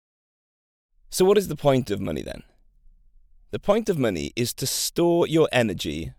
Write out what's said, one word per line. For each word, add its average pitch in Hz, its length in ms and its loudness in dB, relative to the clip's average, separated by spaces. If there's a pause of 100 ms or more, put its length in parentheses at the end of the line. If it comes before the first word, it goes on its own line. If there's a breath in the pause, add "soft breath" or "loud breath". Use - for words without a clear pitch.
(1080)
So - 160 2
what 202 120 6
is 196 100 0
the 123 80 -6
point 131 340 2
of 98 100 -4
money 85 220 -6
then? - 220 -12 (1080)
The - 80 -6
point 214 300 0
of 175 80 0
money 92 380 -2
is 117 200 -2
to 131 120 -6
store 170 580 0
your 151 260 2
energy 92 680 -2